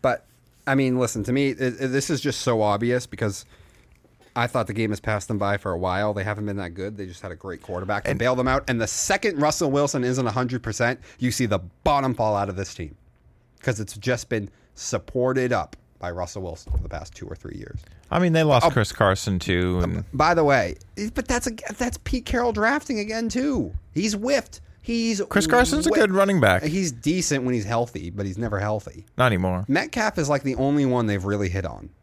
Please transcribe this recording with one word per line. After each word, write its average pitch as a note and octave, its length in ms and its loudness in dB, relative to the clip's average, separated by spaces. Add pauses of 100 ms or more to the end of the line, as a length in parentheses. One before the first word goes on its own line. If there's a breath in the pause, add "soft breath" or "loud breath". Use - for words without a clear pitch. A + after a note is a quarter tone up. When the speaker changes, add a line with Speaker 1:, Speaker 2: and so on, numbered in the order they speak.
Speaker 1:
But, - 240 -2 (400)
I C3+ 80 2
mean, B2+ 240 2
listen, A2+ 240 0
to A#2+ 100 -2
me, C#3 160 2
it, B2+ 100 -6
it, B2+ 280 -2
this C3+ 240 -2
is C#3+ 100 0
just C#3 200 -2
so A#2 200 2
obvious A2+ 460 0
because G#2 360 -6 (920 soft breath)
I A#2+ 100 0
thought B2 220 -2
the A2 60 -6
game A2 180 0
has G2 80 -4
passed G#2+ 280 -4
them G#2+ 120 -2
by G2+ 180 0
for G2 140 -6
a E2+ 80 -4
while. F#2+ 340 0
They G2 100 -4
haven't G#2 220 -4
been G2+ 120 -4
that F2 180 -8
good. G2 200 -8
They G2 120 -10
just F2 160 -16
had F#2 80 -10
a E2 40 -12
great F#2 280 -12
quarterback G2 400 -4
to - 80 -2
Speaker 2:
And - 80 -2
Speaker 1:
bail B2 160 4
them B2+ 120 2
out. C3 220 0
And A#2+ 100 0
the A2 80 0
second G3 540 0
Russell D3 300 2
Wilson C#3+ 320 2
isn't B2+ 240 0
a G#2+ 40 0
hundred B2+ 300 -2
percent, A#2+ 380 0 (180 loud breath)
you B2 140 0
see B2 160 0
the G2 120 2 (240)
bottom C#3 300 2
fall A2 240 0
out G2+ 100 0
of F#2+ 80 -6
this F#2+ 200 -6
team D#2 200 -10 (680)
'cause A2 180 -2
it's G#2+ 180 -8
just A#2+ 320 -2
been G#2+ 220 -4 (240 soft breath)
supported B2+ 760 0
up F#2 240 -2 (220)
by F2 120 -8
Russell F2+ 340 -8
Wilson E2 280 -10
for - 60 0
the - 100 -4
past - 260 -10
two - 120 -14
or - 100 -12
three - 220 -14
years. - 240 -12 (280 soft breath)
Speaker 2:
I E3+ 100 2
mean, F3 120 4
they D#3+ 120 4
lost C#3+ 220 6
Speaker 1:
Oh, E3 40 6
Speaker 2:
Chris A#2+ 240 2
Carson, F#2+ 440 2
too. F2+ 460 2
And F2 300 -2
Speaker 1:
by D#3 200 4
the E3 120 4
way, B2 300 2 (380)
but B3 140 -4
that's B3 200 0
a, A#3+ 40 -4 (260)
that's B3 280 -4
Pete B3 200 -2
Carroll A#3+ 280 0
drafting A#3 460 0
again, A3 280 -4
too. A#3 460 -2 (200)
He's G#3 200 0
whiffed. A#3 480 -2 (200 soft breath)
He's A3+ 460 -2
Speaker 2:
Chris G3 180 4
Carson's B3+ 420 4
a - 20 4
Speaker 1:
whi- - 80 4
Speaker 2:
good G#3 160 4
running G3 260 4
back. F#2+ 240 6
Speaker 1:
He's D#3+ 300 0
decent D3 500 0
when B2+ 100 2
he's G#2+ 120 0
healthy, A#2 460 -2
but G2+ 140 -4
he's F#2+ 120 -4
never G#2 240 -2
healthy. G#2 440 -4 (120)
Speaker 2:
Not B2+ 80 4
anymore. F#2 420 2
Speaker 1:
Metcalf G#3+ 500 0
is, D3 120 0
like, C#3+ 140 2
the C3+ 120 -2
only C#3 300 2
one B2 220 2
they've G2 180 0
really G2+ 240 0
hit F#2 160 -2
on A1+ 240 -10 (140)